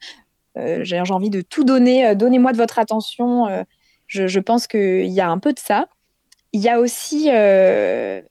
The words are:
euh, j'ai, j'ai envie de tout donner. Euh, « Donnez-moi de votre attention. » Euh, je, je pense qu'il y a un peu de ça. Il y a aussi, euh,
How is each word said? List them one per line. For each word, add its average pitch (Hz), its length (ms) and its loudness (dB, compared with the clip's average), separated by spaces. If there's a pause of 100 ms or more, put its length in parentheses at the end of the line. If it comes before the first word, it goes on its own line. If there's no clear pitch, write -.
(580)
euh, 165 240 -6
j'ai, 175 200 -4
j'ai 185 120 -4
envie 190 160 -2
de 196 100 -4
tout 285 240 -4
donner. 254 420 4
Euh, « 208 100 4
Donnez-moi 247 360 4
de 226 60 -4
votre 233 200 0
attention. » 233 720 -2
Euh, 190 140 -6 (440)
je, 196 200 -4
je 185 140 0
pense 233 260 -2
qu'il 190 400 -2
y 185 160 -2
a 180 80 0
un 170 80 -2
peu 294 160 -2
de - 40 -20
ça. 214 300 -2 (640)
Il 208 80 -2
y 214 80 0
a 233 120 2
aussi, 294 520 -2
euh, 120 880 2 (100)